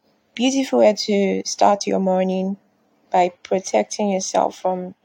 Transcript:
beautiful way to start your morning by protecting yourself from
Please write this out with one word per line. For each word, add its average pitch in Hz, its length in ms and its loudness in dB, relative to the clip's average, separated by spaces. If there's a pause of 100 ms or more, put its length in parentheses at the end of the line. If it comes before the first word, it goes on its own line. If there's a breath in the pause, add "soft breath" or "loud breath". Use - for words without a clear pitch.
(360)
beautiful 262 440 0
way 214 140 6
to 196 500 0
start 202 440 2
your 196 120 0
morning 185 580 -2 (540)
by 180 200 2 (100)
protecting 208 680 -2
yourself - 500 -2
from 185 340 -6 (120)